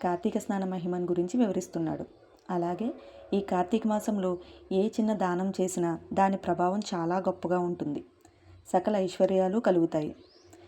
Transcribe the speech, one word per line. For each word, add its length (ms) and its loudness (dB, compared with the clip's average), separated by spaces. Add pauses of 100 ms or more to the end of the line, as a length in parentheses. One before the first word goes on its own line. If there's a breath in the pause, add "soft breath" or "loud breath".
కార్తీక 340 0
స్నాన 280 -2
మహిమను 380 -4
గురించి 340 0
వివరిస్తున్నాడు. 680 -2 (440)
అలాగే 440 -2 (400 loud breath)
ఈ 60 4
కార్తీక 480 0
మాసంలో 500 0 (340 loud breath)
ఏ 160 4
చిన్న 260 0
దానం 480 0
చేసినా 380 0 (140)
దాని 240 4
ప్రభావం 420 0 (140)
చాలా 240 0
గొప్పగా 420 -2
ఉంటుంది. 460 -4 (680 soft breath)
సకల 220 2
ఐశ్వర్యాలు 640 2
కలుగుతాయి. 560 2 (520 loud breath)